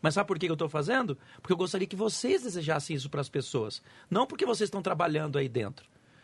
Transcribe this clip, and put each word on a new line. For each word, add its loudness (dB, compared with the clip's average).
Mas 4
sabe 2
por 0
que 0
que 2
eu 0
tô 0
fazendo? 0
Porque 0
eu 2
gostaria 0
que -8
vocês 2
desejassem -2
isso -4
pras -4
pessoas. -4
Não 4
porque -2
vocês 0
estão -4
trabalhando 0
aí 2
dentro, -4